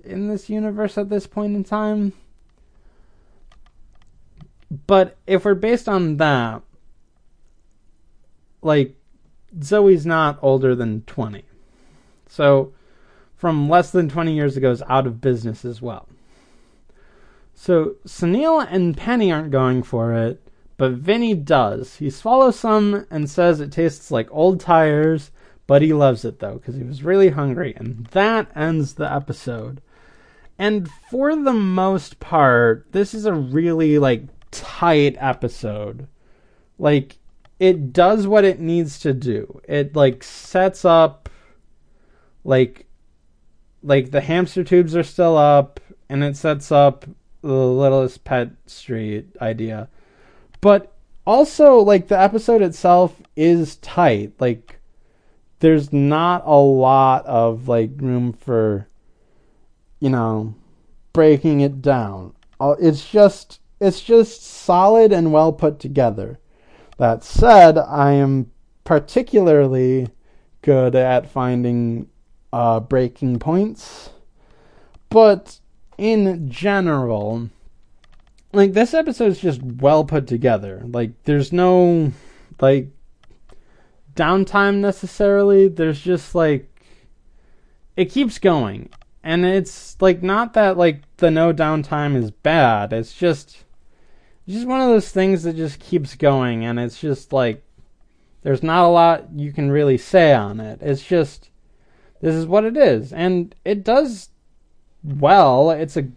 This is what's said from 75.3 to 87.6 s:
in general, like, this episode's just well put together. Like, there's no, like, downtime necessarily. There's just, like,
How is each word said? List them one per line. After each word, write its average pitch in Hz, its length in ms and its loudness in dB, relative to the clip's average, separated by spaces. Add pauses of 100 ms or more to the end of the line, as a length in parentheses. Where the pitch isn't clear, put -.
in 190 520 -2
general, 120 1000 -2 (1000)
like, 196 220 4
this 226 200 0
episode's 240 460 -2
just 139 240 -4
well 135 400 0
put 147 240 -4
together. 110 580 -4
Like, 120 380 -8
there's 147 280 -2
no, 175 600 2 (500)
like, 135 280 2 (1300)
downtime 190 600 0
necessarily. 202 920 2
There's 160 320 -2
just, 180 360 -6
like, 156 340 -2 (1300)